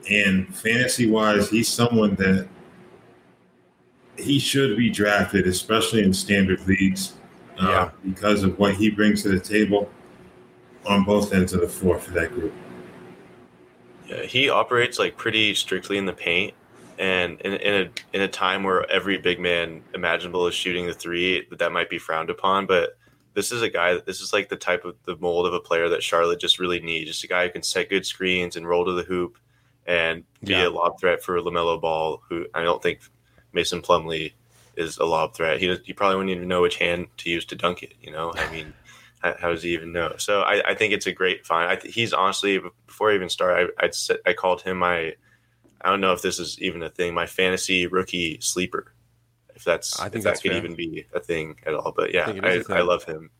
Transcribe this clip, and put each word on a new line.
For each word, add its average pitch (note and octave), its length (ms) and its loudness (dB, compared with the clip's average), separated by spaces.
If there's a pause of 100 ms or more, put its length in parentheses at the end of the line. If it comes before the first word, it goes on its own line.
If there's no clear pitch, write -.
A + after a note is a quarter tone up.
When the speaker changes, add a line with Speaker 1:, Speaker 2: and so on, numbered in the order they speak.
(100)
Speaker 1:
And G2 460 2
fantasy-wise, A2 920 2
he's A2 180 2
someone A2+ 480 4
that F#2+ 320 4 (1700)
he C#3 220 2
should C3+ 380 2
be A#2 120 2
drafted, G2 580 4
especially A2 560 2
in F#2 100 6
standard F#2+ 540 2
leagues, F#2+ 460 2 (460)
uh, F#2 80 2
Speaker 2:
Yeah. F2+ 220 2 (160)
Speaker 1:
because G2+ 380 2
of F#2 140 2
what G2+ 180 4
he G#2+ 140 4
brings G#2 340 2
to G#2 60 0
the F#2 100 4
table G2+ 500 2 (960)
on G2+ 180 4
both G2+ 300 2
ends F#2 200 2
of F2+ 80 2
the E2+ 60 0
floor F2+ 320 0
for - 120 -14
that E2 220 -2
group. - 200 -6 (1500)
Speaker 3:
Yeah, - 160 -8
he B2+ 260 2
operates, A#2 480 2
like, F#2 200 0
pretty G#2+ 360 2
strictly F#2 440 -2
in G2 80 0
the F2+ 80 -4
paint, F2 400 -2 (440)
and F2+ 440 0
in, G2 140 -4
in G2+ 180 0
a, F#2+ 420 -2
in G2 60 2
a G2 60 2
time F#2+ 360 0
where F#2 260 0
every F#2 280 0
big F2 220 0
man E2+ 440 -2 (100)
imaginable F2 540 -2
is E2+ 80 -2
shooting F2+ 320 -4
the E2+ 60 -6
three, F2 560 -2
that, E2+ 100 -18
that E2+ 120 0
might E2+ 180 -2
be F2 100 -6
frowned E2 300 -4
upon. F#2+ 360 0
But F2+ 320 2 (380)
this G2+ 160 -4
is A#2+ 100 -2
a A2 80 0
guy, F2 360 2
this F#2 160 -8
is, F#2+ 120 -8
like, G#2 160 0
the G2 60 -6
type F2+ 300 -2
of, F2 100 -12 (100)
the F2+ 120 -8
mold F2 280 0
of F2 80 0
a F2 60 -2
player E2+ 300 0
that E2+ 120 0
Charlotte E2+ 380 2
just - 180 0
really F2 220 -2
needs. D#2+ 320 -6
Just - 120 -8
a - 40 -14
guy F2+ 180 0
who F2+ 60 -4
can F2 100 -10
set F2 280 -2
good F#2+ 160 -2
screens F#2 500 -2
and E2+ 120 -10
roll F2 180 2
to F2+ 80 -2
the F2 100 -2
hoop F2 340 -4 (480)
and E2 380 0 (200)
be G2 100 -2
Speaker 2:
Yeah. F2+ 140 4
Speaker 3:
a - 20 4
lob E2+ 300 0
threat F2 240 2
for F2+ 160 -2
LaMelo E2+ 400 0
Ball, D#2+ 500 -2
who E2+ 260 -6
I E2 80 -2
don't F2 180 0
think E2+ 200 -4 (520)
Mason E2+ 280 -2
Plumlee D#2+ 520 0 (420)
is D#2+ 220 -6
a - 80 0
lob D#2+ 300 0
threat. D#2+ 240 0
He, F2+ 160 0 (100)
he F#2 80 -14
probably G2 240 0
wouldn't F#2+ 180 -2
even F2 120 -8
know F2+ 140 2
which F2 160 2
hand F2 300 -2 (100)
to - 120 -8
use E2+ 160 -4
to - 100 -12
dunk F2 280 -4
it, - 180 -20
you D#2 100 -18
know? E2 240 -8
I D#2+ 160 -6
mean, D#2 220 -12 (240)
<laughs> - 220 -20
how, F2 200 0
how F2 120 0
does E2 120 -4
he F2 100 -2
even E2 200 -6
know? E2+ 240 -2
So G2+ 240 0
I, G#2 300 2
I G2+ 40 0
think G#2 180 2
it's G2+ 140 -2
a F#2 60 -2
great F#2 320 -2
find. E2+ 240 0
I F#2+ 80 2
th-, - 160 -14
he's A2+ 200 -2
honestly, F#2+ 440 2
b-, F2 120 -6 (180)
before G#2+ 240 0
I G#2 40 4
even F#2 140 -2
started, F2+ 400 2 (100)
I, F#2 60 2
I'd F2 40 2
s-, - 200 -8 (160)
I F#2 80 2
called F2+ 280 0
him F#2 160 -4
my, F2 380 0 (680)
I F2+ 80 0
don't G2 120 2
know F#2+ 100 4
if F2 100 0
this F#2 160 -2
is E2 220 -10
even E2+ 240 -6
a D#2+ 60 -8
thing, F2 240 -4
my E2+ 120 -2
fantasy F#2 640 0
rookie F2 540 -2
sleeper, - 520 -4 (640)
if - 80 -20
that's, - 360 -2
Speaker 2:
I - 40 -4
think G2+ 140 -8
Speaker 3:
if G#2+ 60 -6
that F#2+ 80 2
Speaker 2:
that's - 100 -2
Speaker 3:
could F#2 100 0
Speaker 2:
fair. F2+ 80 0
Speaker 3:
even E2+ 160 -8
be D#2+ 300 -8 (100)
a - 40 -2
thing D#2+ 360 -6 (100)
at D#2 80 -2
all. D2+ 220 -4
But F2 180 -2
yeah, F2 100 2
Speaker 2:
I - 20 0
think G2 140 -6
it F2+ 60 -2
is F2+ 120 2
Speaker 3:
I, - 20 2
Speaker 2:
a - 40 -8
thing. - 120 -4
Speaker 3:
I F2+ 60 4
love F2 240 2
him. D#2+ 240 -10 (100)